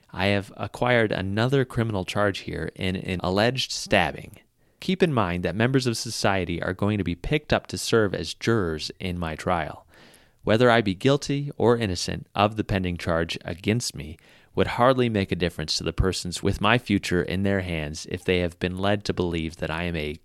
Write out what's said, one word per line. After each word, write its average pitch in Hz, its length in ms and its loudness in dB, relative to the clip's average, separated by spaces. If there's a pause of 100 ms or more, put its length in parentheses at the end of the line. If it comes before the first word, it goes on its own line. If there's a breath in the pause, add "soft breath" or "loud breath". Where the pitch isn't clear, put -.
(140)
I 92 140 0
have 101 280 0
acquired 117 560 2
another 113 540 0
criminal 107 400 -2
charge 101 340 0
here 82 360 -6
in 92 200 -2
an 92 280 -4
alleged 107 500 0
stabbing. - 640 -2 (420)
Keep 185 240 0
in 165 100 4
mind 90 300 0
that 87 120 -2
members 123 300 2
of 117 120 0
society 95 640 -2
are 82 120 -2
going 101 240 0
to 98 60 -2
be 85 120 -2
picked - 360 -4
up - 160 0
to - 100 -8
serve 107 360 2
as 82 200 -6
jurors 87 560 0 (120)
in 90 180 -4
my 80 160 -4
trial. 80 480 -2 (600 soft breath)
Whether 113 280 6
I 113 80 6
be 101 160 0
guilty 143 640 0
or 117 200 4
innocent 90 560 -4
of 107 220 2
the 104 80 -2
pending 90 320 -2
charge 85 480 -2
against 98 500 -2
me - 240 -12 (380 soft breath)
would 92 120 2
hardly 123 420 4
make 98 200 0
a - 60 0
difference 85 400 -2
to - 80 -4
the 82 80 0
persons - 500 0
with - 200 0
my 110 160 4
future 92 440 2
in 92 220 -2
their 98 180 2
hands 80 480 -6
if - 140 -6
they 90 160 2
have 87 180 -2
been 90 200 -2
led 101 280 0
to 95 80 0
believe 85 440 -2
that 73 120 -4
I 80 140 -4
am 85 140 -4
a 76 280 -6